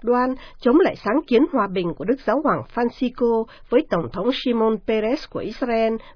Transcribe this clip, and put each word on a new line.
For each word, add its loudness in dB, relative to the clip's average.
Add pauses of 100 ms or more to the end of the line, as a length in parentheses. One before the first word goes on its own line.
đoan 0 (260)
chống 6
lại 2
sáng 0
kiến 4 (100)
hòa 0
bình -2
của -10
Đức 0
Giáo 0
hoàng 0 (120)
Francisco 0 (260)
với 4
Tổng 0
thống -2
Shimon 0 (100)
Peres -2
của -8
Israel -2 (220)